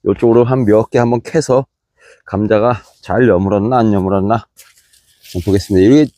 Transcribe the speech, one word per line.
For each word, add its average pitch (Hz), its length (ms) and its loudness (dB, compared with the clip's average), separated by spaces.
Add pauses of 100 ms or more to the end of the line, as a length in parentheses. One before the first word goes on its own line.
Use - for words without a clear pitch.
요쪽으로 117 420 2
한 131 200 -2
몇 107 240 2
개 - 80 -4
한번 120 240 -2
캐서 135 460 -2 (580)
감자가 107 560 -2 (220)
잘 87 240 0
여물었나 101 500 0
안 110 160 0
여물었나 98 400 -2
한번 - 1120 -14
보겠습니다. 98 400 0
이게 143 320 2